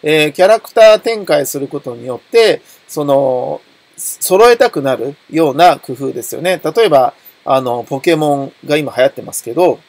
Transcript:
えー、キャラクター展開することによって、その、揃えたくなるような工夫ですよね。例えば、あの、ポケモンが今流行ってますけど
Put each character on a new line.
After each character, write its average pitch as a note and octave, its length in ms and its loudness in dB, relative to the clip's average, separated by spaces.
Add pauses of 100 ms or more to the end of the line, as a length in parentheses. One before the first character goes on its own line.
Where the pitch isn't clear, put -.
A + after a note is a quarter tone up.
え D3+ 200 2
ー、 D3 60 -4
キ F3 100 0
ャ F#3 40 6
ラ G#3+ 140 4
ク - 120 -20
タ A3 240 6
ー - 40 -4
展 A3 240 -6
開 D3 220 0
す - 120 -8
る C3+ 80 -6
こ C#3+ 140 -10
と A#2+ 160 -12
に A#2+ 100 -16
よ B2 100 -8
っ - 140 -20
て、 A3 300 2 (280)
そ D3 180 -6
の、 C3+ 560 0 (340)
揃 - 540 2
え A#3 80 2
た - 120 2
く D3+ 120 -6
な C3+ 140 -2
る C3 200 -8 (140)
よ E3 220 0
う F3+ 40 -6
な E3+ 220 4
工 - 160 -12
夫 C3 180 -8
で A#2+ 100 -10
す - 120 -12
よ C3+ 80 -10
ね。 F3 200 -2
例 G3+ 240 0
え - 40 0
ば、 C3 240 2 (320)
あ C3 120 0
の、 A#2+ 260 -4
ポ C3+ 160 -8
ケ E3+ 140 2
モ D3 300 -2
ン - 80 -14 (140)
が D3 100 -2
今 C#3+ 180 -6
流 B2 80 0
行 C3+ 60 4
っ - 60 0
て A#2+ 80 -16
ま - 100 -16
す - 100 -12
け A#2 120 -10
ど D#3+ 340 0